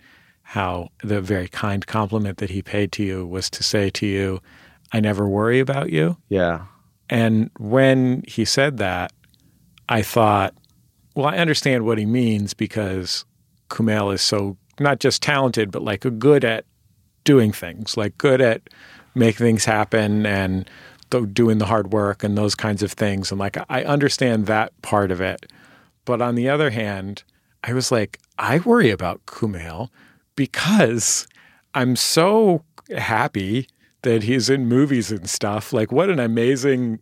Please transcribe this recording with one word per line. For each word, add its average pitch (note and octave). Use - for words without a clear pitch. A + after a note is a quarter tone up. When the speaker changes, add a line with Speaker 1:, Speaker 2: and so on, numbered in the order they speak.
Speaker 1:
how F2+
the G#2
very F#2
kind G2+
compliment G#2
that G2
he F#2+
paid G2+
to G#2
you F#2+
was F#2
to -
say G2+
to -
you, G2
"I A2+
never G#2
worry A2
about C3+
you." D#3+
Speaker 2:
Yeah. E2+
Speaker 1:
And A2+
when B2+
he -
said C#3
that, F2+
I A#2
thought, G#2
"Well, C#3
I D3
understand C#3+
what A2+
he G#2
means A2
because F#2+
Kumail G#2+
is F#2+
so G2+
not C#3+
just B2+
talented, B2+
but, -
like, G#2+
good C3+
at A2+
doing B2
things, F2+
like, G#2
good C3
at A#2
making A#2
things A2
happen G#2+
and F#2+
th-, A2+
doing A2
the G#2+
hard G2+
work G2+
and G#2
those G#2
kinds G#2
of G2+
things." G2
And, G2
like, G2
I B2+
understand C3+
that G#2+
part G2+
of F2+
it. F#2
But A#2+
on A#2+
the A#2+
other D3
hand, G2+
I A#2
was B2+
like, A2
"I B2
worry A#3
about F2
Kumail F2+
because C3+
I'm B2+
so F#3+
happy A2+
that A#2
he's A#2
in C3+
movies B2
and F2+
stuff. G#2
Like, A2
what D#3+
an E3+
amazing A#2+